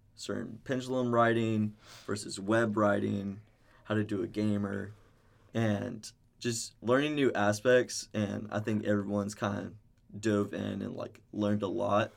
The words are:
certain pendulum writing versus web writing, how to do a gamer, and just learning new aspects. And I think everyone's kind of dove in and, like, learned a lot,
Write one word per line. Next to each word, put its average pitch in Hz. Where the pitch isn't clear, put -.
certain 101
pendulum 127
writing 113
versus -
web 110
writing, 104
how 107
to 107
do 101
a 98
gamer, 101
and 104
just -
learning 139
new 139
aspects. 113
And 104
I 107
think 107
everyone's 101
kind 101
of 95
dove 104
in 101
and, 95
like, -
learned 104
a 98
lot, 101